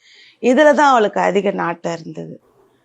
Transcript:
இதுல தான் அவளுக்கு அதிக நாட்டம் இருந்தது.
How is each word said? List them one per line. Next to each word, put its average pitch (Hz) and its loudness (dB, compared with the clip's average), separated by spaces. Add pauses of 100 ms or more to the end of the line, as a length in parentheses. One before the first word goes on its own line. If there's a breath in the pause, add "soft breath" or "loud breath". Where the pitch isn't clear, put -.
(420 soft breath)
இதுல 285 4
தான் 285 2
அவளுக்கு 208 0
அதிக 185 0
நாட்டம் 175 -6
இருந்தது. 165 -14 (440)